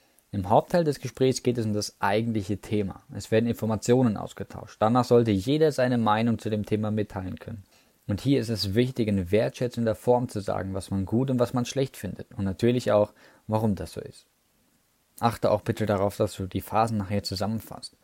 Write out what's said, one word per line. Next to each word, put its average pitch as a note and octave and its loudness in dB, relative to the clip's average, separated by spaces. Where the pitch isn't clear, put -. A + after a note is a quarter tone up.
Im G2 -4
Hauptteil D#3 2
des D3 -2
Gesprächs C3 0
geht B2 0
es A2+ -2
um G#2+ -2
das G#2 -4
eigentliche G#2+ 0
Thema. G2+ -4
Es - -10
werden A#2 4
Informationen A#2 2
ausgetauscht. - -12
Danach A#2+ 4
sollte A#2+ 6
jeder C#3 2
seine B2+ 2
Meinung A2 2
zu - -6
dem G#2 -2
Thema G#2+ -2
mitteilen G2 -4
können. - -14
Und G#2 -2
hier C3+ 2
ist A2 -4
es G2+ -2
wichtig, B2 0
in G2 0
wertschätzender A#2 0
Form B2 2
zu G#2 -6
sagen, F#2+ -4
was F#2+ -8
man F#2+ -2
gut C3 0
und B2+ 0
was A#2+ 0
man B2 -2
schlecht - -4
findet. - -10
Und G2+ -4
natürlich A#2 2
auch, G#2 4
warum G#2+ 0
das F2 -8
so - -12
ist. - -16
Achte A2 2
auch G2+ 2
bitte A2 -4
darauf, G2+ 0
dass A2 0
du F#2+ -8
die F#2+ -6
Phasen A2+ 0
nachher G2+ -2
zusammenfasst. G2+ -8